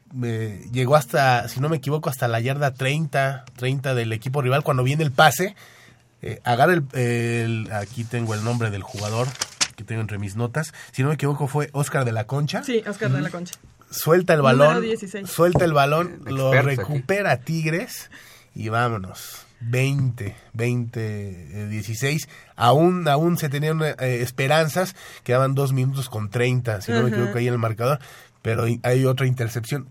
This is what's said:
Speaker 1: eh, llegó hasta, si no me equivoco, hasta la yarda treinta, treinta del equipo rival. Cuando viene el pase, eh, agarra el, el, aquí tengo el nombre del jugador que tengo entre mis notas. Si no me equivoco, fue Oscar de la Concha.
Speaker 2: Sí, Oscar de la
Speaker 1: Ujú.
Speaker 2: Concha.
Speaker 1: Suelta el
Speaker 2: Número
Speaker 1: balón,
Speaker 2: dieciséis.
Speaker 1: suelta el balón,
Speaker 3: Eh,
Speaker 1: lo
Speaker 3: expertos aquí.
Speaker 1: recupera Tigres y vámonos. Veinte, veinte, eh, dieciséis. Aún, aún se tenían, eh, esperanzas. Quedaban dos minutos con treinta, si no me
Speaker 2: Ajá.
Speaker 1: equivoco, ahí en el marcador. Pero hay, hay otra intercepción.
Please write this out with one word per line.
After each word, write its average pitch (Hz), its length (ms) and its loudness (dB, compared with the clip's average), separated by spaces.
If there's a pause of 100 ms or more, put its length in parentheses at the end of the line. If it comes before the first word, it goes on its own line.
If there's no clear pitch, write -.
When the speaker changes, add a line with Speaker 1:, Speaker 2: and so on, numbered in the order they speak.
(220)
Speaker 1:
eh, 110 500 -4
llegó 127 240 2
hasta, 131 520 2
si 127 120 -6
no 143 80 0
me 165 80 0
equivoco, 151 340 -4
hasta 127 180 -2
la 113 120 0
yarda 139 340 0
treinta, 135 680 -2 (120)
treinta 131 380 -2
del 113 180 0
equipo 131 300 -2
rival. 127 220 2
Cuando 131 180 2
viene 139 220 2
el 143 80 -2
pase, 180 420 0 (680)
eh, - 200 -10
agarra 127 320 4
el, 156 100 0 (140)
el, 117 760 0
aquí 107 300 -6
tengo 113 320 -4
el 107 80 -4
nombre 113 280 0
del 98 120 -6
jugador 107 460 -4 (480)
que 104 80 -12
tengo 113 160 -6
entre 104 180 -6
mis 101 160 -6
notas. 120 380 -4 (180)
Si - 120 -2
no 135 60 2
me 156 60 2
equivoco, 143 320 0
fue 147 260 -2
Oscar 139 320 0
de 117 80 0
la 110 120 -2
Concha. 151 400 -2
Speaker 2:
Sí, 233 240 0
Oscar 208 240 -2
de 139 80 2
la 151 80 -2
Speaker 1:
Ujú. - 100 -8
Speaker 2:
Concha. 175 160 -10 (340)
Speaker 1:
Suelta 180 440 4
el 156 80 6
Speaker 2:
Número 131 180 6
Speaker 1:
balón, 151 240 6
Speaker 2:
dieciséis. 208 480 -4
Speaker 1:
suelta 175 340 4
el 165 80 2
balón, 151 540 2
Speaker 3:
Eh, - 60 -6
Speaker 1:
lo 135 200 2
Speaker 3:
expertos 127 320 2
aquí. 147 100 -4
Speaker 1:
recupera 175 440 0
Tigres 160 720 -4 (440)
y 107 140 -8
vámonos. 113 760 -4 (160)
Veinte, 127 760 -2 (160)
veinte, 120 480 -2 (640)
eh, 107 60 -6
dieciséis. 113 600 -4 (280)
Aún, 160 520 4
aún 165 300 4
se 160 100 -2
tenían, 151 340 -2
eh, 147 120 -2 (260)
esperanzas. 156 760 0 (280)
Quedaban 135 320 2
dos 135 180 2
minutos 135 380 0
con 104 200 -6
treinta, 123 520 0
si - 100 -4
no 120 100 2
me 123 60 4
Speaker 2:
Ajá. 113 80 0
Speaker 1:
equivoco, 120 220 0
ahí 120 100 0
en 123 60 0
el 120 40 0
marcador. 113 400 0 (440)
Pero 110 220 0
hay, 117 180 0
hay 131 240 4
otra 131 200 2
intercepción. 127 640 -2